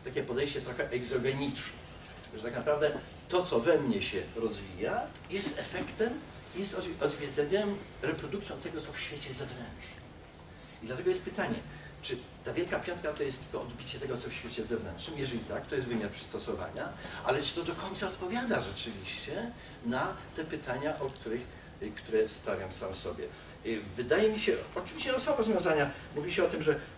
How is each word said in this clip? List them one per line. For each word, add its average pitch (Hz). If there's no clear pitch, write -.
takie 131
podejście 131
trochę -
egzogeniczne, 127
że 107
tak 120
naprawdę 147
to, 175
co 120
we 156
mnie 113
się 92
rozwija, 113
jest 196
efektem, 202
jest 196
odzwi-, 185
odzwierciedleniem, 147
reprodukcją -
tego, 165
co -
w -
świecie -
zewnętrznym. -
I 113
dlatego 127
jest -
pytanie, -
czy -
ta 120
Wielka 175
Piątka 170
to 143
jest 135
tylko -
odbicie 120
tego, 123
co -
w -
świecie 113
zewnętrznym? 113
Jeżeli 131
tak, -
to -
jest 127
wymiar 107
przystosowania, -
ale 135
czy -
to 170
do 170
końca 190
odpowiada 226
rzeczywiście 101
na 156
te 160
pytania, 143
o 135
których, 120
y, 104
które 110
stawiam 95
sam 95
sobie? 82
Y, 110
wydaje 156
mi 214
się, -
oczywiście -
są 302
rozwiązania, 170
mówi 170
się 180
o 160
tym, 151
że 151